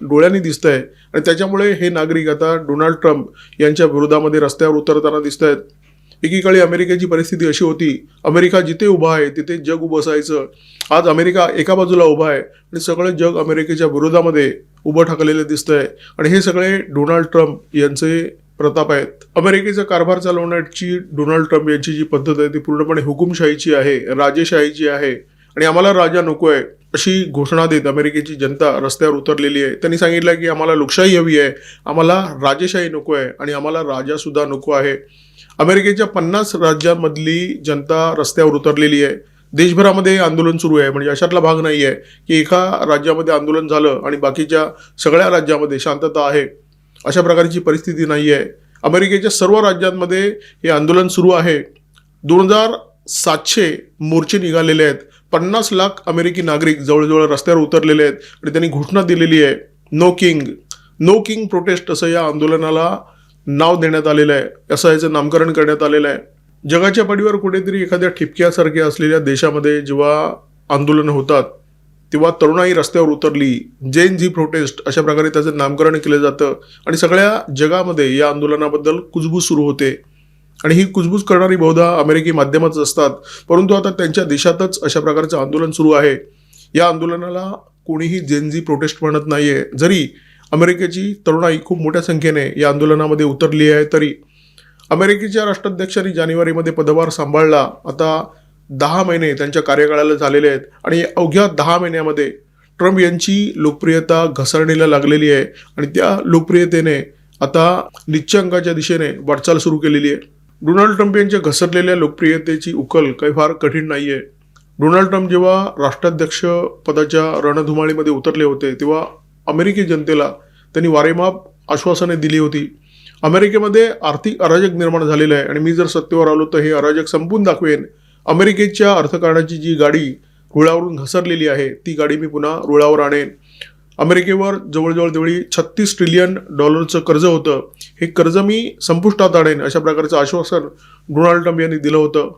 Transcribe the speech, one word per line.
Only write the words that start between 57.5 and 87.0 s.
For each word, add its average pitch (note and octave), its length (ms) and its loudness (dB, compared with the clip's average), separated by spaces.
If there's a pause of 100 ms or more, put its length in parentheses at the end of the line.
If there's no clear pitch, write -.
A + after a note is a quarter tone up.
उतरलेले D#3 420 2
आहेत C#3 120 2
आणि - 380 -12
त्यांनी E3 160 0
घोषणा D3 340 -2
दिलेली D#3+ 420 4
आहे, C3+ 100 2 (420)
"No E3+ 100 4
king, F3 340 2 (680)
no G3+ 60 6
king A3 400 -4
protest," F3+ 380 -2
असं D#3+ 140 -2
या E3+ 180 0
आंदोलनाला D#3 720 0 (480)
नाव D#3+ 340 0
देण्यात D#3 260 0
आलेलं D3+ 260 4
आहे, C3+ 120 0 (260)
असं D#3+ 220 2
याचं D#3 200 0
नामकरण D#3 400 0
करण्यात D3+ 300 0
आलेलं D3 260 2
आहे. C#3 100 -4 (500)
जगाच्या F#3+ 360 2
पाठीवर G3+ 320 0
कुठेतरी F#3+ 460 -2
एखाद्या F3+ 260 -2
ठिपक्यासारख्या D#3+ 800 0
असलेल्या D#3 320 0
देशामध्ये D3 640 0
जेव्हा C#3+ 540 0 (360)
आंदोलनं D3 420 0
होतात, C3+ 300 2 (680)
तेव्हा D#3 180 2
तरुणाई E3+ 440 2
रस्त्यावर D#3+ 340 0
उतरली, C#3+ 640 -2 (220)
जेन F3 240 2
झी F3 120 0
प्रोटेस्ट D#3 580 -4
अशा D3+ 160 0
प्रकारे D3+ 260 0
त्याचं D3+ 280 -2
नामकरण D3 400 0
केलं D3+ 220 0
जातं C#3 360 0 (320)
आणि D#3+ 100 -2
सगळ्या F#3 600 2
जगामध्ये D3+ 600 0
या D3 120 2
आंदोलनाबद्दल D3 680 -2
कुजबूज E3+ 460 -4
सुरू D3+ 220 0
होते. C#3 440 -4 (520)
आणि D#3 140 2
ही F#3+ 120 4
कुजबुज F#3+ 360 -2
करणारी F#3 340 2
बहुधा E3 320 4 (100)
अमेरिकी D#3 340 2
माध्यमच D#3 460 0
असतात, C#3+ 320 0 (380)
परंतु F#3 260 4
आता G3 160 0
त्यांच्या F3+ 340 -2
देशातच E3+ 580 -2
अशा D#3 180 0
प्रकारचं D#3 380 -2
आंदोलन D3+ 320 -2
सुरू D#3 220 2
आहे. C#3+ 240 4 (580)
या E3+ 140 4
आंदोलनाला F3 600 -6 (360)